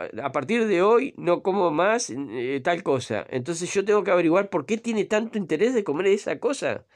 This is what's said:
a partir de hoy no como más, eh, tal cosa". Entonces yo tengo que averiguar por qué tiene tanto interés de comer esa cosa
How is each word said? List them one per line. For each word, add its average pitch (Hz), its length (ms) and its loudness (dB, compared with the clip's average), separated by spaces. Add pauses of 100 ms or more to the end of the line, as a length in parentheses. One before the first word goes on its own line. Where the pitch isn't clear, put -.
(220)
a 139 100 -4
partir 180 340 0
de 185 160 2
hoy 226 360 4
no 170 260 0
como 190 260 2
más, 196 400 0
eh, 127 540 -4
tal 175 180 0
cosa". 120 480 -2
Entonces 165 420 -4
yo 196 140 0
tengo 208 180 4
que 196 80 0
averiguar 180 380 4
por 160 160 -2
qué 220 120 -2
tiene 220 280 -2
tanto 220 320 -2
interés 202 380 0
de 220 80 0
comer 165 240 -2
esa 175 320 0
cosa 180 460 -4 (100)